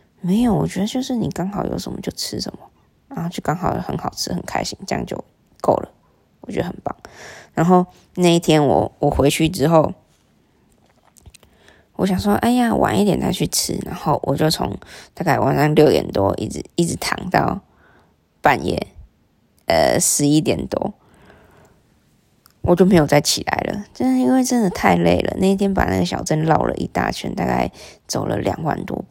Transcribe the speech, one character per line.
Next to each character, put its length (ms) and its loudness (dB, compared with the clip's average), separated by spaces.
没 220 0
有， 100 2
我 140 0
觉 120 -6
得 60 0
就 160 -4
是 140 -4
你 160 -2
刚 180 -6
好 160 -6
有 140 -4
什 120 -10
么 100 -10
就 100 -6
吃 280 -8
什 140 -8
么， 60 -20
然 160 -8
后 60 -4
就 120 -8
刚 140 -4
好 260 -4
很 160 -8
好 180 -6
吃， 160 -6
很 120 -6
开 200 -6
心， 220 -8
这 100 -4
样 100 -4
就 120 -8
够 140 2
了， 160 -2
我 100 -16
觉 80 -4
得 80 -4
很 160 -10
棒。 120 -8
然 120 0
后 200 6
那 140 4
一 100 4
天 240 4
我， 360 4
我 100 2
回 200 2
去 200 0
之 180 -2
后， 260 2
我 100 0
想 100 0
说 240 0
，“哎 100 2
呀， 220 2
晚 260 0
一 40 4
点 160 2
再 120 -2
去 140 -2
吃。” 400 -4
然 80 -10
后 300 -2
我 120 0
就 140 2
从 260 -4
大 100 -8
概 140 2
晚 180 2
上 200 2
六 140 8
点 180 2
多 300 0
一 100 -4
直， 160 -8
一 100 2
直 100 -6
躺 340 -6
到 300 0
半 240 2
夜， 220 -4
呃， 340 4
十 260 0
一 140 4
点 260 -2
多， 280 -4
我 120 4
就 120 6
没 100 6
有 100 6
再 140 4
起 240 -2
来 140 -2
了。 160 -6
真 200 0
的， 60 2
因 140 2
为 100 4
真 180 0
的 80 2
太 260 2
累 240 2
了， 180 -4
那 100 2
一 80 4
天 180 0
把 120 0
那 140 0
个 60 2
小 180 -6
镇 200 0
绕 200 4
了 120 0
一 120 -4
大 240 -2
圈， 240 -8
大 100 -4
概 240 -2
走 180 -4
了 120 -4
两 260 -4
万 220 -4
多 260 -8